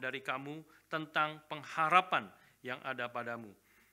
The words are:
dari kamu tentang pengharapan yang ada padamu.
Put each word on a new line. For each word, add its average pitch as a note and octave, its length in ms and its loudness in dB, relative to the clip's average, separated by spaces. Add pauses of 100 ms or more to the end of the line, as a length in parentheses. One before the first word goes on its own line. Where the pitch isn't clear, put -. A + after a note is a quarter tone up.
dari C3 180 -4
kamu C#3+ 420 -6 (300)
tentang D#3 560 0
pengharapan D#3 800 4 (380)
yang B2+ 160 -6
ada B2+ 240 -4
padamu. A#2 480 -8 (380)